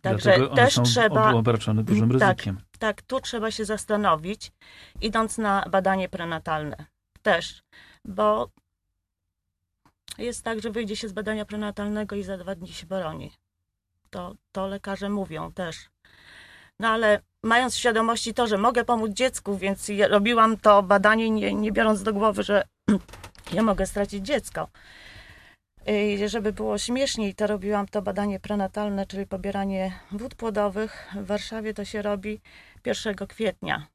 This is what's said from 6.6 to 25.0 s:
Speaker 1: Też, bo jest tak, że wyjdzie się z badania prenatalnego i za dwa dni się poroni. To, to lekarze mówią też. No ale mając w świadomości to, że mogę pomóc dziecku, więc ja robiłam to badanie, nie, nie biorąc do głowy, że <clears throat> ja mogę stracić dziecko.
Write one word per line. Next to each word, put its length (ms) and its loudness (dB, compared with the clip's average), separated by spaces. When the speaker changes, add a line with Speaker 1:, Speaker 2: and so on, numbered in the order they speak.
Speaker 1:
Też, 400 0
bo 440 0
jest 260 -8
tak, 180 -4
że 80 -6
wyjdzie 260 -6
się 120 -8
z 40 -10
badania 320 -4
prenatalnego 720 -6
i 60 -6
za 160 -8
dwa 160 -10
dni 140 -14
się 180 -16
poroni. 460 -8
To, 240 -12
to 140 -6
lekarze 420 -8
mówią 440 -6
też. 360 -10
No 80 0
ale 320 4
mając 300 4
w 40 -4
świadomości 560 0
to, 120 2
że 120 0
mogę 260 2
pomóc 280 0
dziecku, 460 -2
więc 300 -4
ja 200 4
robiłam 480 4
to 260 8
badanie, 480 4
nie, 240 0
nie 180 -2
biorąc 300 2
do 100 -2
głowy, 300 0
że 220 2
<clears throat> 40 6
ja 100 0
mogę 240 2
stracić 400 -4
dziecko. 420 -4